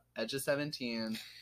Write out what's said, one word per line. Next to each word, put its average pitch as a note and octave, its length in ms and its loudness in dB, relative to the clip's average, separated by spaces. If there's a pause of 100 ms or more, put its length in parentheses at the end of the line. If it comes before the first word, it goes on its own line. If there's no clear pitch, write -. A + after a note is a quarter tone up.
(160)
Edge A2+ 180 0
of C3+ 80 0
Seventeen, A#2+ 760 2 (240)